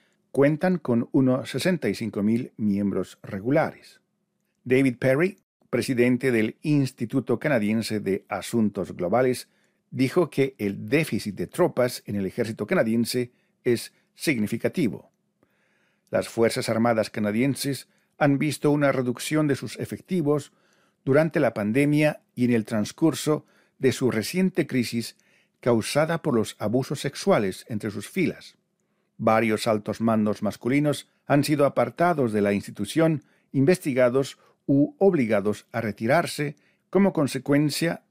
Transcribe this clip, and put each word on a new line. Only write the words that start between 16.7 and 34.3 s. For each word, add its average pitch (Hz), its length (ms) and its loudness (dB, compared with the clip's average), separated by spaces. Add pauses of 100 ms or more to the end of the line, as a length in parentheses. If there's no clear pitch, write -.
canadienses 120 760 -2 (300)
han 143 220 2
visto 147 320 0
una 143 200 2
reducción 135 560 -2
de 139 80 2
sus - 220 -10
efectivos 147 760 -4 (520)
durante 151 360 2
la 120 140 2
pandemia 147 680 2 (120)
y 123 120 0
en 120 80 4
el 110 120 2
transcurso 147 800 -2 (320)
de 156 140 2
su 131 180 0
reciente 170 560 0
crisis 120 500 -4 (440)
causada 147 640 0
por 147 100 -2
los 110 240 -2
abusos 127 440 -4
sexuales 135 680 -2
entre 107 220 -6
sus 98 180 -12
filas. - 480 -4 (600)
Varios 113 500 2
altos 107 340 -2
mandos 110 400 0
masculinos 135 640 -2 (200)
han 143 160 4
sido 143 220 2
apartados 131 680 0
de 107 80 2
la 101 120 2
institución, 147 720 -2 (280)
investigados 135 880 2 (280)